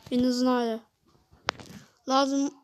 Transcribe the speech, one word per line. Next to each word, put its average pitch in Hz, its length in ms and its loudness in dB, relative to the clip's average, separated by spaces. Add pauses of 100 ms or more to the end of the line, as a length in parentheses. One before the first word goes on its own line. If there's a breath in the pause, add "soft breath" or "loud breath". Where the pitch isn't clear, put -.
(100)
Він 247 100 2
не 254 120 2
знає. 247 480 0 (1300 loud breath)
Ладно. 277 440 2 (120)